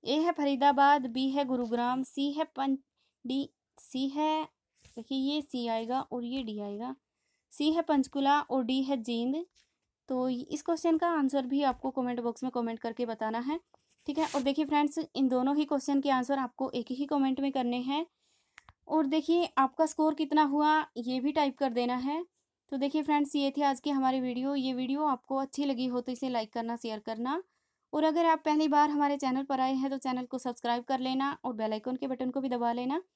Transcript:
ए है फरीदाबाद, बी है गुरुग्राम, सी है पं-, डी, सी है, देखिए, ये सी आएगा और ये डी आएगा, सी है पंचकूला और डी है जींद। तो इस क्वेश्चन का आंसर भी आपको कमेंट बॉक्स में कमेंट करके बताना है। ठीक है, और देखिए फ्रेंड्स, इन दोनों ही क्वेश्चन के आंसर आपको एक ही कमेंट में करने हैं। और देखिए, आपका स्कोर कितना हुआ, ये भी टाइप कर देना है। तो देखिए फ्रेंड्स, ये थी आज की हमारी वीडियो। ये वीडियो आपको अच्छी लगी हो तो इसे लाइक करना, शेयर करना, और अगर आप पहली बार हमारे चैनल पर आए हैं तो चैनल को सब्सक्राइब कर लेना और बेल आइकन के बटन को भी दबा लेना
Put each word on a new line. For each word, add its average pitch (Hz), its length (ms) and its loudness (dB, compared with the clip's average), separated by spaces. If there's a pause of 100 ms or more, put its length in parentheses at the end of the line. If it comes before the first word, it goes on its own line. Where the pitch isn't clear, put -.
ए 277 140 2
है 339 140 2
फरीदाबाद, 277 720 4
बी 262 240 -2
है 285 140 0
गुरुग्राम, 247 580 -2
सी 277 300 -2
है 302 120 -2
पं-, 269 320 -2 (480)
डी, 262 240 -4 (300)
सी 262 300 -4
है, 311 400 -2 (480)
देखिए, 269 220 -4
ये 285 240 0
सी 247 240 -6
आएगा 226 340 -2
और 247 240 -8
ये 254 180 -6
डी 214 180 -8
आएगा, 208 340 -8 (580)
सी 302 200 2
है 330 100 2
पंचकूला 277 580 2
और 262 240 0
डी 262 180 0
है 269 140 0
जींद। 240 480 -2 (640)
तो 254 200 0
इस 254 340 -2
क्वेश्चन 330 360 2
का 339 100 2
आंसर 277 380 2
भी 277 160 0
आपको 262 280 0
कमेंट 247 300 -2
बॉक्स 233 220 -4
में 254 100 -2
कमेंट 226 260 -2
करके 233 280 -4
बताना 220 320 -4
है। 285 220 -4 (460)
ठीक 294 120 -2
है, 320 80 2
और 277 160 0
देखिए 277 220 0
फ्रेंड्स, 294 340 2 (180)
इन 262 120 2
दोनों 254 280 2
ही 302 80 2
क्वेश्चन 277 360 0
के 277 100 0
आंसर 262 280 2
आपको 262 320 -4
एक 240 200 -6
ही 269 160 -4
कमेंट 269 340 0
में 277 120 0
करने 247 240 0
हैं। 277 300 -2 (840)
और 311 180 2
देखिए, 320 420 2 (100)
आपका 269 280 2
स्कोर 311 280 2
कितना 302 280 2
हुआ, 302 440 4 (100)
ये 247 240 -2
भी 285 120 0
टाइप 285 260 0
कर 262 140 0
देना 247 240 0
है। 285 280 -4 (480)
तो 277 40 -4
देखिए 277 260 0
फ्रेंड्स, 294 340 0
ये 277 140 2
थी 285 120 -2
आज 277 180 2
की 294 100 -2
हमारी 262 300 2
वीडियो। 254 340 -2
ये 262 180 0
वीडियो 254 320 -2
आपको 269 320 -2
अच्छी 277 280 -2
लगी 262 220 0
हो 247 140 0
तो 254 120 -6
इसे 262 160 -4
लाइक 226 240 -2
करना, 233 240 -4
शेयर 220 220 -6
करना, 240 440 -4 (500)
और 302 120 2
अगर 320 220 4
आप 320 180 4
पहली 302 240 4
बार 294 220 6
हमारे 285 260 2
चैनल 269 260 0
पर 269 180 -2
आए 262 140 2
हैं 262 160 -2
तो 277 80 -4
चैनल 254 260 -4
को 254 140 -6
सब्सक्राइब 240 460 -2
कर 262 160 -2
लेना 262 440 -2
और 254 80 -4
बेल 220 200 -2
आइकन 254 240 -4
के 277 100 -6
बटन 254 240 -2
को 269 100 -2
भी 262 80 -2
दबा 240 240 0
लेना 254 300 -2 (140)